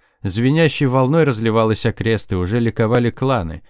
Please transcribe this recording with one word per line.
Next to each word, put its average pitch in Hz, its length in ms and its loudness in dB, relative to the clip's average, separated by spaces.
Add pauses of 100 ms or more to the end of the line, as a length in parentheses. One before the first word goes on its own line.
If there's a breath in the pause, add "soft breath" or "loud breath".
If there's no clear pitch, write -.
(220)
звенящей 135 640 0
волной 131 380 2
разливалась 110 640 0
окрест, 110 440 -2
и 101 40 -2
уже 92 240 -2
ликовали 117 500 0
кланы. 101 600 -4